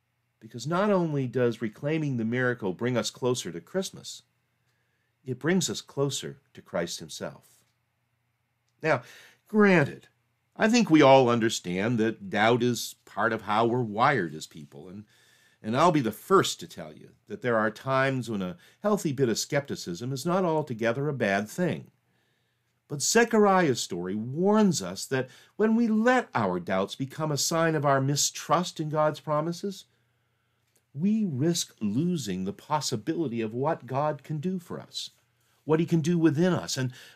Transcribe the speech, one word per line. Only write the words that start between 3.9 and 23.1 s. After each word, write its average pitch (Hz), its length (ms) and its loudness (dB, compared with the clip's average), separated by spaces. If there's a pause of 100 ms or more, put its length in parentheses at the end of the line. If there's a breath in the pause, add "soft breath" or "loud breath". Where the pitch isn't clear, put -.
it 127 160 -8
brings 165 300 0
us 101 100 -8
closer 131 600 -6 (120)
to - 80 -20
Christ - 380 -6
himself. - 640 -14 (1200)
Now, 147 200 0 (440 loud breath)
granted, 190 640 4 (480)
I 220 100 2
think 156 220 4
we 156 120 8
all 135 280 8
understand 110 680 0
that 107 300 -2
doubt 113 320 2
is 120 340 -2 (100)
part 110 260 -2
of 107 120 -4
how 107 220 2
we're 120 160 0
wired 107 540 0
as 78 120 -14
people, 73 420 -18
and 104 160 -16 (600 soft breath)
and 110 100 -4
I'll 170 160 6
be 156 80 2
the 110 120 0
first - 480 2
to 85 80 -14
tell 78 260 -16
you - 160 -20 (180)
that 101 140 -12
there 120 160 0
are 107 140 0
times 131 580 -2
when 101 140 -4
a 90 120 -6 (280 soft breath)
healthy 202 280 0
bit 127 180 2
of 101 100 -2
skepticism 120 720 -6
is 131 100 -8
not 180 220 0
altogether 139 640 -2
a 151 40 -4
bad 107 360 0
thing. 160 400 -4 (1000)
But 143 140 -8
Zechariah's 202 800 4